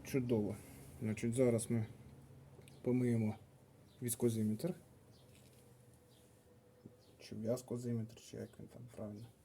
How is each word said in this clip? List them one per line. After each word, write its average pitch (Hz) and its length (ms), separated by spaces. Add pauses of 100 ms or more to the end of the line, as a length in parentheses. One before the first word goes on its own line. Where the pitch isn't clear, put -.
Чудово. 117 520 (440)
Значить, 113 340
зараз 120 360
ми 113 160 (960)
помиємо 120 540 (680)
віскозиметр. 113 720 (2500)
Чи - 160
в'язкозиметр, 117 800 (160)
чи 113 60
як 107 120 (120)
він 104 80
там - 140 (140)
правильно. 107 300 (180)